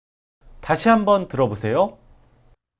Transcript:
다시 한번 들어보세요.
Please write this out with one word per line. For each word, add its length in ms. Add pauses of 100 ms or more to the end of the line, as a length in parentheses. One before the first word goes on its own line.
(600)
다시 280
한번 400
들어보세요. 680 (800)